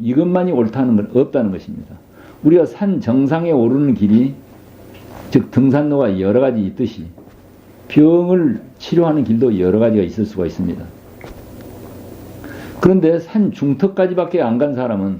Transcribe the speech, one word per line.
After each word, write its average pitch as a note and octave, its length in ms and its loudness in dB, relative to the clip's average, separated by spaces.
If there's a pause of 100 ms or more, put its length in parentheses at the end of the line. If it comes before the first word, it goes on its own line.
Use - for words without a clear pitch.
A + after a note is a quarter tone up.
이것만이 F3 500 0
옳다는 B2 460 2
건 G#2 180 -2
없다는 B2 380 0
것입니다. - 420 -12 (480)
우리가 D#3+ 240 6
산 G3 340 -2
정상에 C#3 520 0
오르는 C3 420 2
길이, A2 400 2 (960)
즉 - 200 2
등산로가 C#3 680 2
여러 G2+ 220 2
가지 B2+ 220 2
있듯이 F#2+ 420 -6 (840)
병을 E3 720 2 (180)
치료하는 D#3 460 0
길도 A2+ 360 0
여러 F2+ 180 2
가지가 A2 240 2
있을 G2+ 220 -4
수가 F#2 220 -4
있습니다. E2+ 380 -6 (2000)
그런데 F3 400 4
산 G3 320 -2
중턱까지밖에 F3 920 -2
안 A#2 160 -2
간 C#3+ 160 -2
사람은 G2+ 440 -4